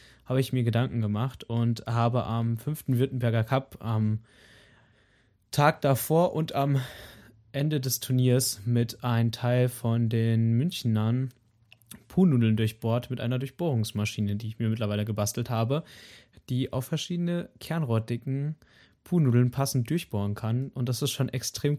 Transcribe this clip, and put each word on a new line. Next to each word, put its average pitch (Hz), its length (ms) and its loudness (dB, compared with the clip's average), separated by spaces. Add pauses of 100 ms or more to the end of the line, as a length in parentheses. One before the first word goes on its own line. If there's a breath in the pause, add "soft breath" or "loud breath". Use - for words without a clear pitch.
(240 loud breath)
habe 131 160 0
ich 131 120 -2
mir 127 120 0
Gedanken 117 360 0
gemacht 107 440 -2
und 117 420 -2
habe 117 380 0
am 117 320 -2
fünften 139 420 -4
Württemberger 117 460 0
Cup 135 340 -2
am 110 420 0 (1300 soft breath)
Tag 143 280 4
davor 156 540 2
und 160 200 -4
am 139 260 2 (720 loud breath)
Ende 151 280 0
des 131 200 -4
Turniers 127 680 2
mit 120 380 0
einem 117 280 2
Teil 123 380 2
von 117 400 0
den 113 440 2
Münchnern 120 760 0 (760)
Puhnudeln 123 480 4
durchbohrt 113 520 -2
mit 123 120 -6
einer 123 180 -2
Durchbohrungsmaschine, 110 1000 -2
die 113 120 -8
ich 110 100 -10
mir 113 100 0
mittlerweile 104 380 -2
gebastelt 107 420 -2
habe, 123 360 0 (680 loud breath)
die 127 220 -2
auf 127 120 -4
verschiedene 175 640 -4 (120)
Kernrohrdicken 135 960 -2 (480 soft breath)
Puhnudeln 123 460 4
passend 131 380 -2
durchbohren 101 460 -2
kann. 120 400 -4
Und 127 160 -2
das 120 100 -4
ist 143 120 -2
schon 127 180 -2
extrem 147 480 -4